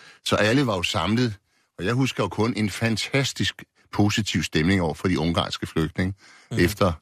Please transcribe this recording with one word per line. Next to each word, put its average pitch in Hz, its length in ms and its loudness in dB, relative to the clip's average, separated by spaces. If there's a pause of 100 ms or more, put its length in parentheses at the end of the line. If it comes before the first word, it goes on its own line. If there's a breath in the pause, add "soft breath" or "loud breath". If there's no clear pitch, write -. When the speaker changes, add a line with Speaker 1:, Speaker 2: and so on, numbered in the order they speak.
(240 loud breath)
Speaker 1:
Så - 120 0
alle 117 300 2
var 104 100 0
jo 87 60 -4
samlet, 107 520 0 (440)
og 85 60 -6
jeg 113 100 0
husker 127 300 0
jo 95 40 -2
kun 110 280 0
en 107 140 0
fantastisk - 920 -2 (280 soft breath)
positiv 104 500 2
stemning 87 400 2
over 78 120 -2
for - 140 -2
de 85 100 2
ungarske 82 480 -2
flygtninge, 92 480 -2 (360 loud breath)
Speaker 2:
Mhm. 110 100 0
Speaker 1:
efter 87 400 2